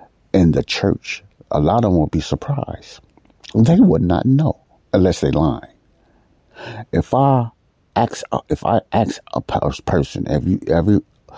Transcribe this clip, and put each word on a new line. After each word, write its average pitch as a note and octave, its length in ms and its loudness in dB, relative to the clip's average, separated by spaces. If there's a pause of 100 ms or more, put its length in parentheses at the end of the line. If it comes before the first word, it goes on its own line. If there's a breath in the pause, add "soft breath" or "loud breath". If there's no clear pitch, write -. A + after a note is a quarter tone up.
(320 soft breath)
in F2 200 4
the C2 120 0
church, - 600 -4 (260)
a - 100 -2
lot G#2 260 2
of G2 60 2
them F2 60 2
will D2+ 100 2
be D#2+ 140 -2
surprised. - 800 -8 (560)
They A#2 240 4
would G3+ 240 4
not F2 220 0
know C3+ 360 2 (320)
unless F#2 280 2
they C#2+ 100 0
lying. D2 380 -2 (1200 loud breath)
If - 220 -2
I C3 360 2 (460)
ask, - 360 -2
uh, - 180 -4
if - 160 -4
I A2+ 160 2 (100)
ask - 280 -2 (140)
a - 80 -4
pers-, - 400 -4
person, - 440 -2
"Have C#2+ 220 -2
you, F2+ 200 0
have E2+ 200 2
you, G#2 160 2 (340 loud breath)